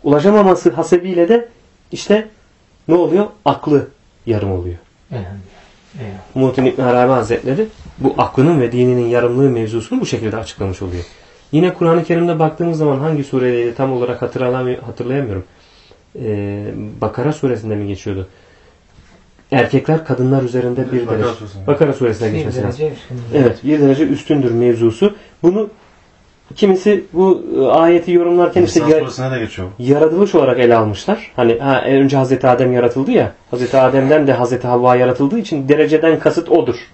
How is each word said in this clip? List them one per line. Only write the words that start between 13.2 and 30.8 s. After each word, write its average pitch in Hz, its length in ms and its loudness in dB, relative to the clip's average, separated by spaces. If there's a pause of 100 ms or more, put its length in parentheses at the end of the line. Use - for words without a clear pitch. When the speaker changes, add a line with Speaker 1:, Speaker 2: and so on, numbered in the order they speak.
Speaker 1:
suredeydi 123 520 -2
tam 135 180 -2
olarak 123 280 -4
hatırlamay-, 123 600 -4
hatırlayamıyorum. 120 600 -6 (800)
Ee, 101 420 -6 (360)
Bakara 123 320 -4
suresinde 110 420 -4
mi 104 120 -6
geçiyordu? 95 400 -8 (1200)
Erkekler 139 540 0
kadınlar 131 380 0
üzerinde 123 480 -4
bir 120 160 -2
Speaker 3:
Bakara 113 120 -2
Speaker 1:
derece. 113 140 -2
Speaker 3:
suresinde. - 340 -12
Speaker 1:
Bakara 143 260 2
suresine 117 340 -2
Speaker 2:
Bir 151 60 -2
Speaker 1:
geçmesi 127 300 -4
lazım. 120 160 -6
Speaker 2:
derece 151 160 -4
üstündür. 123 280 -14 (100)
Speaker 1:
Evet, 127 300 2
bir 147 160 2
derece 139 280 4
üstündür 135 440 0
mevzusu. 117 640 2 (280)
Bunu 202 260 2 (840)
kimisi 190 480 2 (100)
bu, 180 300 2 (140)
e, 135 80 2
ayeti 165 460 4
yorumlarken 175 520 2
işte 165 160 2
Speaker 3:
İnsan 151 120 2
Speaker 1:
ya-, 156 80 6
Speaker 3:
suresine 131 320 -6
de 131 80 -4
geçiyor. 95 280 -8 (120)
Speaker 1:
yaratılış 156 560 0
olarak 131 240 2
ele 120 160 4
almışlar. 110 600 -2